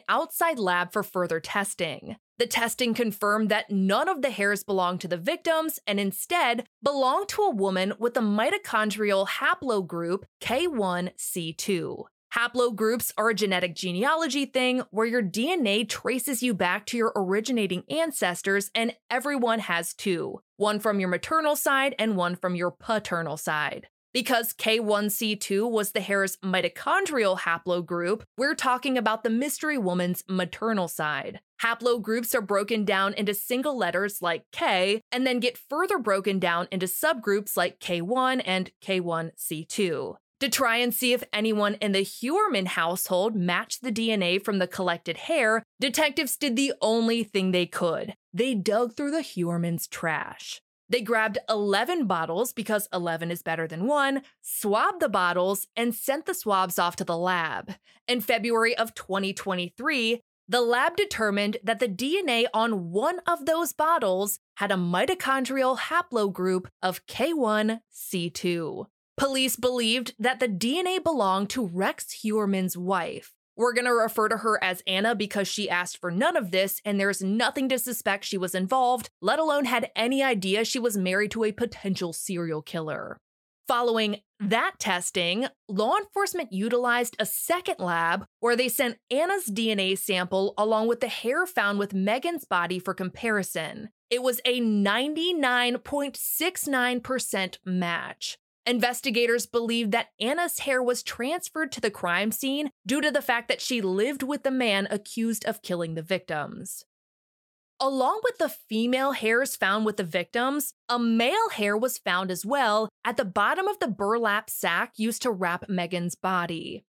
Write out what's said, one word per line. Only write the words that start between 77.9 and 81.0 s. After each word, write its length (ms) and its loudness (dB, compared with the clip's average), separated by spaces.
she 120 -4
was 160 -2
involved, 560 2
let 200 2
alone 260 4
had 300 0
any 260 2
idea 420 2
she 140 -2
was 180 0
married 360 0